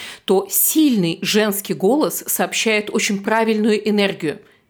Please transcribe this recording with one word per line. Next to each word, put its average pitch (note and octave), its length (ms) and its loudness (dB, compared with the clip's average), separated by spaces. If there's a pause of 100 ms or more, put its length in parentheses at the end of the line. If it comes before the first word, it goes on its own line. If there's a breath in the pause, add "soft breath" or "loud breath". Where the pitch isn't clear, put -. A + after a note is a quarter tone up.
(240 loud breath)
то F#3+ 260 2
сильный A3+ 720 2
женский G3+ 520 -2
голос G3 520 0
сообщает G#3 680 -2
очень G3 300 -2
правильную A3 680 2
энергию. G3 520 0 (300 soft breath)